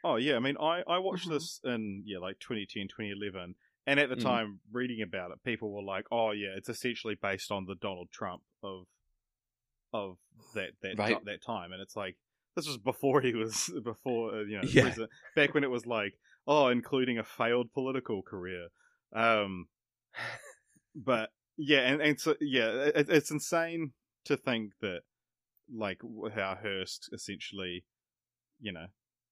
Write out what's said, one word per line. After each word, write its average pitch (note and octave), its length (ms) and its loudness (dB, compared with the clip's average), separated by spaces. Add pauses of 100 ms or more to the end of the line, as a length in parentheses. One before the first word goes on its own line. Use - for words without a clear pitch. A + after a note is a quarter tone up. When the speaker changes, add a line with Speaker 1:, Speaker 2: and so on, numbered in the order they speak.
Speaker 1:
Oh, D#3 140 2
yeah. C3+ 200 4
I A2+ 40 2
mean, C3+ 180 0
I, E3+ 300 2
I F3 100 4
watched F#3 280 -2
Speaker 2:
Mm-hmm. D#3+ 80 -2
Speaker 1:
this - 300 -4
in, G#2+ 420 -2
yeah, G2 120 -6
like, F#2 220 -6
twenty G#2+ 260 -4
ten, G2 220 -6
twenty G#2 240 -6
eleven. F#2+ 420 -8 (320)
And C#3 140 4
at C#3+ 80 4
the B2+ 80 -2
Speaker 3:
Mm. A#2+ 60 -4
Speaker 1:
time, A2+ 380 2 (100)
reading B2 320 -2
about F2+ 300 -6
it, - 120 -18
people A2 280 -2
were G2+ 100 -8
like, G2 300 -4
"Oh, A2+ 180 4
yeah, G2+ 260 -4
it's G2 120 -12
essentially A2+ 520 -4
based G2 300 -2
on F#2+ 160 -2
the F#2+ 80 -6
Donald F2+ 380 -6
Trump F2+ 300 -8 (200)
of, F#2+ 240 -10 (1040)
of G2 260 -4 (360)
that, F#2+ 160 -2 (120)
that F#2+ 160 -4
Speaker 3:
Right. G#2+ 200 2
Speaker 1:
ti-, - 60 -10
that G#2 180 -8
time." F#2 300 -8
And F#2+ 100 -10
it's - 140 -14
like, F#2+ 200 -6 (380)
this D#3 140 -4
was C3 100 -6
before C3 420 4
he B2 140 2
was, A2+ 440 -2
<laughs> A2 60 -8
before, A2+ 520 -2
uh, G#2+ 80 -4
you G#2 140 -6
know, - 100 -2
Speaker 3:
Yeah. C#3+ 140 8
Speaker 1:
president, A2+ 280 0 (240)
back D3 180 4
when C#3+ 120 4
it C3 60 0
was A#2+ 140 -2
like, G#2+ 300 -2 (320)
"Oh, C#3+ 220 6
including B2 500 2
a G#2+ 60 -2
failed A#2+ 500 0
political C3 480 -2
career." F2+ 460 -8 (440)
Um, G#2+ 540 2 (480)
Speaker 3:
<laughs> - 800 -14
Speaker 1:
but, A2+ 360 0 (260)
yeah, C#3+ 240 6
and, C3+ 200 4
and D3+ 200 4
so, D#3 200 4
yeah, B2+ 280 4 (260)
it, D3 160 4
it's D3+ 220 6
insane E3 640 -2 (320)
to C#3 100 2
think A2+ 440 -2
that, F#2 200 -4 (720)
like, G#2 280 -4
w-, G#2+ 300 -8
how G2 300 -2
Hearst G2 500 -6
essentially, F#2+ 720 -8 (760)
you A2 100 -8
know, E2+ 160 -10 (460)